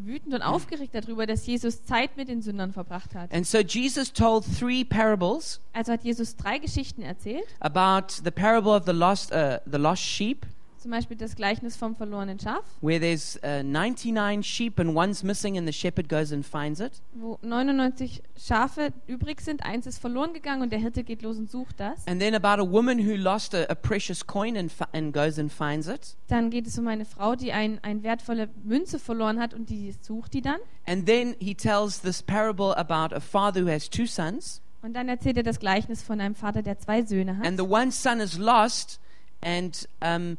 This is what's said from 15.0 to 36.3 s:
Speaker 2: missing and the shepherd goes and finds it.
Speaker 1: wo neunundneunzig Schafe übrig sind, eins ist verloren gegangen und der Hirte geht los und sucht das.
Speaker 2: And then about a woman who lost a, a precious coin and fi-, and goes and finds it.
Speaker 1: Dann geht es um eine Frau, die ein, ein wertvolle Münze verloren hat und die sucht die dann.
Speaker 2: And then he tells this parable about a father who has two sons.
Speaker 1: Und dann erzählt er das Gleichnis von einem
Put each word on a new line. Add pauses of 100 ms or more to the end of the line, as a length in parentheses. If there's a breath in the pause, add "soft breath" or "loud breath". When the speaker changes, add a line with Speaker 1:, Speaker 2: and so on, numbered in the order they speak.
Speaker 2:
missing
and
the
shepherd
goes
and
finds
it. (220)
Speaker 1:
wo
neunundneunzig (140)
Schafe (140)
übrig
sind,
eins
ist
verloren
gegangen
und
der
Hirte
geht
los
und
sucht
das.
Speaker 2:
And
then
about
a
woman
who
lost
a,
a
precious
coin
and
fi-,
and
goes
and
finds
it. (120)
Speaker 1:
Dann
geht
es
um
eine
Frau,
die
ein,
ein
wertvolle (120)
Münze
verloren
hat
und
die
sucht
die
dann. (260 soft breath)
Speaker 2:
And
then
he
tells
this
parable
about
a
father
who
has
two
sons. (220)
Speaker 1:
Und
dann
erzählt
er
das
Gleichnis
von
einem